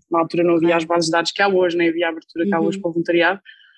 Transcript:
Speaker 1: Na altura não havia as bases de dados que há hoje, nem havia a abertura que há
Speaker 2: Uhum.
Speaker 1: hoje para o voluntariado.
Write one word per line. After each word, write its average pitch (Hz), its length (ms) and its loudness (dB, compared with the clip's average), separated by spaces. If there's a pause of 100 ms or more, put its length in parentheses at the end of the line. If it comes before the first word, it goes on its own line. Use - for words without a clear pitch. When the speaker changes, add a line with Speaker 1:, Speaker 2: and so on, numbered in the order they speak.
(100)
Speaker 1:
Na 170 100 0
altura 165 220 -2
não 170 140 2
havia 165 200 2
as 165 80 -2
bases 170 220 0
de 160 60 -2
dados 165 180 0
que - 100 -4
há 202 80 2
hoje, 180 280 2
nem 170 120 2
havia 165 180 -2
a 165 40 -2
abertura 165 340 -6
que 196 100 0
há 165 60 0
Speaker 2:
Uhum. 165 60 0
Speaker 1:
hoje - 140 -4
para 175 100 -4
o - 20 -6
voluntariado. 170 480 0 (380)